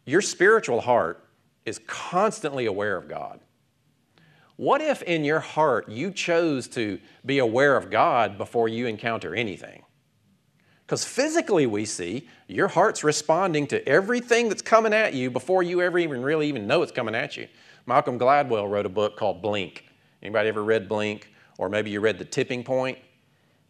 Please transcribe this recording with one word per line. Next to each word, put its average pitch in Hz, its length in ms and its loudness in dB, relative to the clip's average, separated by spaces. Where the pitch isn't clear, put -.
Your 151 160 2
spiritual 185 600 2
heart 101 420 2
is 110 220 -8
constantly 160 800 -2
aware 104 320 -2
of 85 100 -10
God. 71 320 -10
What 240 260 0
if 302 220 -2
in 165 200 -2
your 151 160 0
heart 147 480 0
you 127 240 -6
chose 165 580 0
to 107 300 -4
be 139 120 0
aware 127 400 4
of 92 120 -4
God 113 480 2
before 113 300 0
you 117 200 -4
encounter 107 480 -6
anything? 76 480 -6
'Cause - 180 -4
physically 254 600 2
we 107 180 -2
see 92 420 -6
your 143 200 0
heart's 190 340 2
responding 151 680 0
to 110 200 -2
everything 233 600 2
that's 190 120 -4
coming 220 320 4
at 214 200 2
you 127 180 -2
before 185 320 0
you 180 180 0
ever 180 180 2
even 151 220 -2
really 151 280 0
even 117 180 -4
know 147 140 4
it's 117 100 -2
coming 113 240 -4
at 131 220 -4
you. 110 100 -12
Malcolm 127 340 2
Gladwell 123 500 2
wrote 101 160 0
a 101 40 -4
book 104 260 0
called 92 260 -2
Blink. 104 440 -4
Anybody 107 280 0
ever 107 140 -2
read 107 260 0
Blink? 107 420 -4
Or 95 120 -4
maybe 107 200 -2
you 101 120 -4
read 104 180 2
The 92 60 -10
Tipping 127 380 -4
Point? 131 340 -4